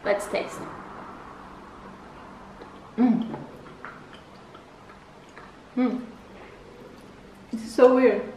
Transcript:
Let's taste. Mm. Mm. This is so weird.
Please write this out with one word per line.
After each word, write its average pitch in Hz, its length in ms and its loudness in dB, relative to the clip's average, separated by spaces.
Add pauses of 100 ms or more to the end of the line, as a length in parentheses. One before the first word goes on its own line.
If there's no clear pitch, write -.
Let's 202 240 0
taste. - 320 -4 (2500)
Mm. 233 380 4 (2500)
Mm. 247 300 0 (1500)
This 226 120 -6
is - 100 -12
so 262 220 10
weird. 240 400 4